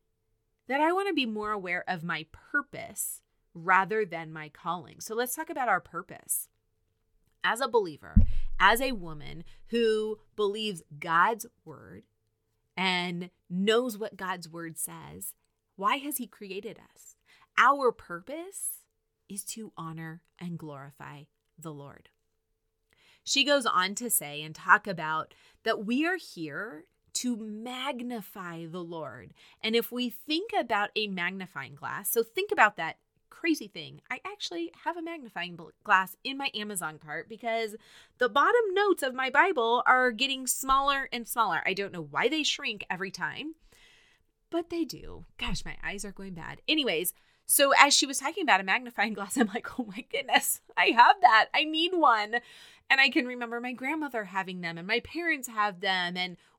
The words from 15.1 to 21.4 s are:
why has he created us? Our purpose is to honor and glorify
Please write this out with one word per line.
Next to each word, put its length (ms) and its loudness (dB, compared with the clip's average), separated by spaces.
why 220 2
has 200 -6
he 100 -8
created 500 -12
us? 220 -20
Our 340 8
purpose 880 -10
is 160 -10
to 320 -10
honor 440 -10
and 180 -8
glorify 680 -14